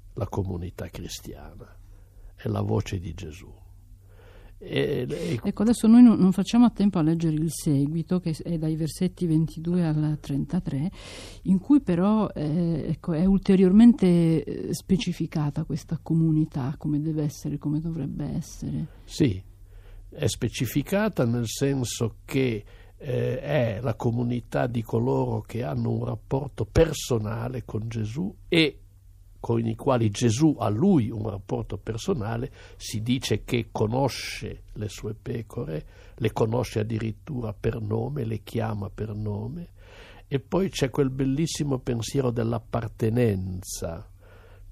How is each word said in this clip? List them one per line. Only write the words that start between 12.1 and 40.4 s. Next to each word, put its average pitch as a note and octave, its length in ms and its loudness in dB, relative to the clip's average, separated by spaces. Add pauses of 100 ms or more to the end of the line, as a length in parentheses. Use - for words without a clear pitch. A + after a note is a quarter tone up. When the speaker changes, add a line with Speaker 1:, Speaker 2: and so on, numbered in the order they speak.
Speaker 2:
eh, E3 600 -2
ecco, E3+ 220 -4
è D#3+ 120 2
ulteriormente, F#3 1200 8
eh, - 300 -6
specificata D#3+ 920 0
questa D#3+ 360 -6
comunità, D#3 800 2
come D3+ 220 -2
deve D#3 240 -2
essere, D3 340 -6
come D3+ 220 -2
dovrebbe D#3+ 440 -6 (120)
essere. D3+ 500 -6 (180)
Speaker 1:
Sì, F#2+ 380 0 (640)
è - 180 -4
specificata C#3+ 960 -2
nel A#2+ 240 0
senso C3 760 -2
che, B2+ 400 -2 (340)
eh, B2 420 -2
è C3 420 0
la A2 140 -2
comunità B2 720 -2
di B2 140 -4
coloro A#2+ 580 0
che A#2 240 -8
hanno A#2 260 -2
un A#2 140 -2
rapporto A#2+ 680 -4
personale A#2 920 0
con A2 240 -6
Gesù A2+ 440 -4 (140)
e D#3+ 300 2 (640)
con A#2 260 0
i A2 80 -2
quali A#2 340 2
Gesù B2 520 4
ha A2 80 2
lui B2 420 4
un G#2+ 180 -6
rapporto G#2 480 -6
personale. A#2 760 -6 (240)
Si - 260 -8
dice A#2+ 400 -2
che A#2 300 -2
conosce - 920 -2 (120)
le G#2+ 140 -8
sue G#2+ 320 -10
pecore, B2 640 -8 (300)
le - 180 -2
conosce A#2 460 0
addirittura A2 720 -6
per A2+ 280 -4
nome, A2 440 -4
le A2+ 200 -6
chiama A2 440 -6
per G#2+ 280 -8
nome. G#2+ 540 -8 (580)
E C#3+ 100 -2
poi F#3 320 -2